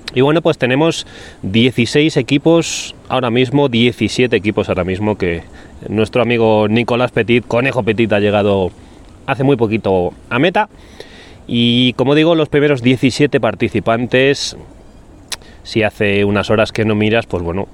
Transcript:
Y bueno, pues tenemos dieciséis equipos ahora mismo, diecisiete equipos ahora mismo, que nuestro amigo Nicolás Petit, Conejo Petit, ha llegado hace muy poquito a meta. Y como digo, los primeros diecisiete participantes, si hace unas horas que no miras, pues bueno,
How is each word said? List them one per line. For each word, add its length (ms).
Y 80
bueno, 180
pues 160
tenemos 500
dieciséis 760
equipos 800
ahora 180
mismo, 400
diecisiete 680
equipos 340
ahora 140
mismo, 340
que 240
nuestro 320
amigo 480
Nicolás 400
Petit, 360
Conejo 360
Petit, 320
ha 60
llegado 500
hace 180
muy 120
poquito 580
a 80
meta. 320
Y 480
como 200
digo, 200
los 140
primeros 320
diecisiete 600
participantes, 1160
si 180
hace 420
unas 240
horas 220
que 140
no 100
miras, 320
pues 160
bueno, 320